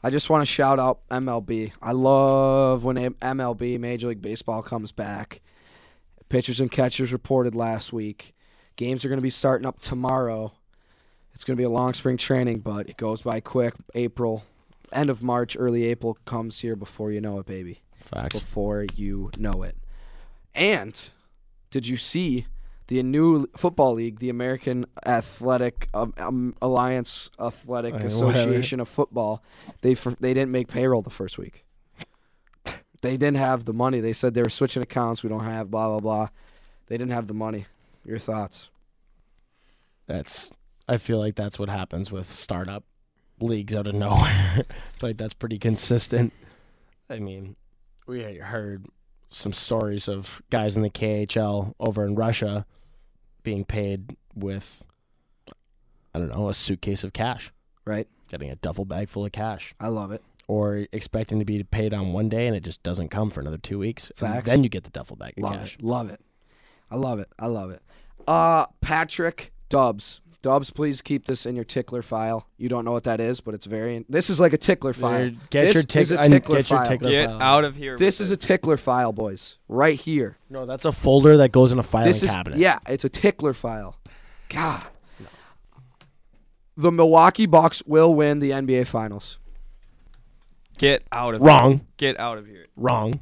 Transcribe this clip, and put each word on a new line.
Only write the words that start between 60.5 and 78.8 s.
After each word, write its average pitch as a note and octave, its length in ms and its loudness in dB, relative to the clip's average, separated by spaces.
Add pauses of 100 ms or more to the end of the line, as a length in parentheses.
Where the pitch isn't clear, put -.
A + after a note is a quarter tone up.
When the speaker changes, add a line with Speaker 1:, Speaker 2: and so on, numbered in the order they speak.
Speaker 2:
expecting A2 480 -4
to G#2+ 40 -2
be G#2 200 -2
paid G#2+ 280 -2
on G2 200 -2
one G#2+ 160 0
day A2+ 180 -2
and A#2 80 0
it F#2 80 -6
just F2 220 -12
doesn't F2 240 -6
come G#2 220 -4
for D2+ 100 -10
another D2+ 180 -8
two G2 220 -8
weeks. A2 300 -8
And A2 240 -6
Speaker 1:
Facts. A#2+ 120 -6
Speaker 2:
then C3+ 160 6
you B2 60 4
get F#2+ 160 -8
the - 60 -20
duffel - 260 -14
bag - 200 -16
of - 60 -8
Speaker 1:
Love G2+ 120 -4
Speaker 2:
cash. G2+ 220 -12
Speaker 1:
it. A2+ 80 -16
Love A#2 240 -4
it. G2+ 120 -16 (680)
I A2+ 60 -14
love B2 240 -4
it. G2 180 -10
I A2+ 120 -8
love G2 220 -6
it. F2 120 -16 (460)
Uh, E3 380 4 (140)
Patrick E3 720 -4 (160)
Dubs. B2 520 0 (220)
Dubs, C3+ 280 2
please D3 320 -4
keep C#3+ 240 -4
this B2+ 180 -4
in B2 120 -6
your A#2 80 -6
tickler B2 380 -6
file. A2+ 440 -4 (100)
You A#2+ 120 -6
don't B2 160 -4
know A#2+ 80 -2
what A#2+ 100 -2
that A2+ 160 -2
is, A#2 220 -2
but G#2+ 140 -10
it's G2 120 -14
very, A2+ 420 -6
this E3 220 0
is E3 80 0
like E3 140 8
a D3+ 60 2
tickler D#3 340 2
file. B2 260 0
Speaker 2:
There, B2 120 0 (200)
get C#3+ 140 4
Speaker 1:
This G3+ 100 6
Speaker 2:
your D#3+ 80 6
tick-, D3+ 200 4
Speaker 1:
is D#3 100 4
a D#3+ 80 2
Speaker 2:
I D3 80 8
need, C#3+ 60 12
Speaker 1:
tickler C#3+ 240 6
Speaker 2:
get C3+ 120 0
your C3+ 80 4
Speaker 1:
file. B2 100 2
Speaker 2:
tickler B2 220 0
Speaker 3:
Get C#3+ 160 4
Speaker 2:
file. A2 160 -4
Speaker 3:
out C#3+ 220 8
of C#3 100 -4
here C3+ 240 -10
Speaker 1:
This F#3+ 220 4
Speaker 3:
with G3+ 60 -2
Speaker 1:
is F#3 40 -2
a G3 60 0
Speaker 3:
this. - 80 -10
Speaker 1:
tickler D#3+ 320 2
file, B2 360 0